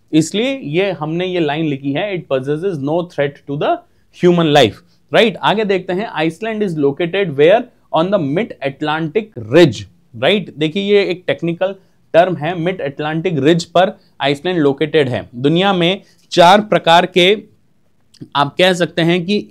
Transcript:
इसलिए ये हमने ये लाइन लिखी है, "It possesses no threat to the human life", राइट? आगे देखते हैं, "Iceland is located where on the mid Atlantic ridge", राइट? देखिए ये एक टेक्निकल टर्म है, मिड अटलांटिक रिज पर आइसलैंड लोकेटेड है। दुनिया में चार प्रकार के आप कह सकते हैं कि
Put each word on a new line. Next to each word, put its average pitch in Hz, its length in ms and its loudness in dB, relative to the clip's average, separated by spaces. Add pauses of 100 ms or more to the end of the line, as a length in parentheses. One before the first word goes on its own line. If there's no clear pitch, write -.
(140)
इसलिए 220 500 0
ये 175 280 -2
हमने 160 340 -6
ये 180 140 -4
लाइन 156 260 -2
लिखी 139 260 -4
है, 190 240 -4
"It 143 220 -4
possesses 156 400 -4
no 147 300 -2
threat 143 240 -4 (200)
to 143 100 -6
the 330 160 -2 (460)
human 170 300 4
life", 127 220 6 (380)
राइट? 196 240 2
आगे 196 280 0
देखते 185 280 -2
हैं, 170 360 -4
"Iceland 214 380 -6
is 160 100 -6
located 165 580 -2
where 170 260 4 (360)
on 170 120 0
the 202 120 0 (140)
mid 226 180 -4 (140)
Atlantic 151 880 -4
ridge", 156 260 4 (420)
राइट? 185 340 -2
देखिए 156 260 -4
ये 202 220 2
एक 175 220 -6
टेक्निकल 170 480 -4 (380)
टर्म 175 220 4
है, 165 240 -6
मिड 185 220 -4
अटलांटिक 156 580 -4
रिज 170 240 2
पर 190 360 0 (220)
आइसलैंड 143 380 -2
लोकेटेड 143 500 0
है। 101 260 -6
दुनिया 165 380 2
में 180 280 0 (300)
चार 185 300 6
प्रकार 175 440 2
के 185 320 2 (960)
आप 143 220 0
कह 185 160 4
सकते 170 280 -2
हैं 170 240 0
कि 202 260 -2